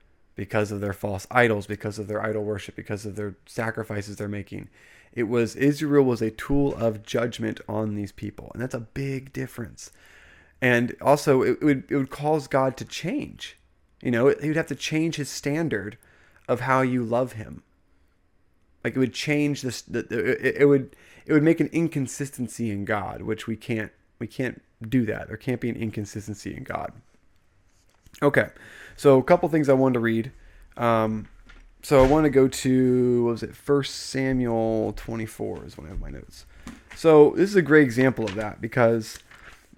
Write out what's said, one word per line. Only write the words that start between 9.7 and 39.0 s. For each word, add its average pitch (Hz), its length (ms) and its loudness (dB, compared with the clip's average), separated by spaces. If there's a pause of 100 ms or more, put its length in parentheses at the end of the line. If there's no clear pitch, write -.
And 123 400 2
also, 135 420 4
it, 120 180 2
it - 40 -2
would, 139 240 2
it 135 80 0
would 135 140 -2
cause 147 360 -2
God 131 300 0
to 110 80 -12
change. - 720 -10 (440)
You 127 120 -2
know, 127 280 4
he 147 80 -4
would 156 80 -2
have 160 120 -2
to 131 80 -8
change 156 400 -4
his 143 120 -8
standard 123 680 -4 (500)
of 120 120 0
how 131 220 2
you 127 200 0
love 117 300 -2
him. - 320 -16 (1200)
Like, 120 100 -4
it 131 60 -2
would 123 140 0
change 147 480 -2
this, 123 200 -8
the, - 200 -8
the, 120 460 -2
it, - 140 -2
it - 40 8
would, 139 280 2 (320)
it 147 60 -2
would 151 120 4
make 160 160 4
an 147 120 -2
inconsistency 139 1000 -4
in 101 140 -4
God, 104 380 -6
which 110 240 -6
we 113 100 -4
can't, 110 360 -6 (260)
we 117 80 -8
can't - 340 -8 (260)
do 117 200 2
that. 107 220 -6
There 110 80 -10
can't 123 240 -6
be 120 100 -4
an - 60 -8
inconsistency 107 800 -8
in - 80 -14
God. - 280 -8 (1300)
Okay, 135 260 2 (480)
so 135 220 6
a 131 60 2
couple 175 240 4
things 147 200 2
I 139 40 6
wanted 131 220 4
to 120 60 0
read. 113 300 0 (460)
Um, 110 500 0 (560)
so 135 200 6
I 131 40 8
wanna 151 240 4
go 135 160 6
to, 127 800 2
what 117 80 2
was 113 100 -6
it? - 140 -12
First 143 400 -2
Samuel 113 1000 -2
twenty-four 107 680 -10
is - 120 -18
one 78 140 -16
of 95 100 -8
my 71 100 -10
notes. - 360 -18 (480)
So 151 360 8
this 190 200 2
is 202 60 -2
a 180 60 6
great 151 200 6
example 123 420 2
of 98 120 -6
that, 107 240 -8
because 113 580 0 (600)